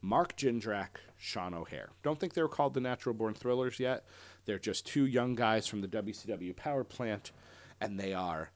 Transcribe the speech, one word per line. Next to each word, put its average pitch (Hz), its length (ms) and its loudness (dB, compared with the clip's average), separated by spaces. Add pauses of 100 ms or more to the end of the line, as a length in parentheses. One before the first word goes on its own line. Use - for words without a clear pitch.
Mark 123 360 2
Jindrak, 107 640 -2 (160)
Sean 90 360 -6
O'Haire. 82 380 -8 (140)
Don't 147 160 0
think 185 140 -4
they 170 80 2
were 156 60 4
called 143 260 2
the 135 60 2
Natural 127 340 0
Born 110 200 0
Thrillers 123 460 0
yet. 127 260 0 (380)
They're 101 140 -2
just - 280 -2
two 139 200 4
young 123 280 4
guys 110 320 4
from 104 140 -2
the 98 80 -2
W 101 260 -2
C - 140 -14
W 90 240 -4
power 139 320 -2
plant, 110 480 -4 (480)
and 101 180 -4
they 95 160 -2
are 85 420 -2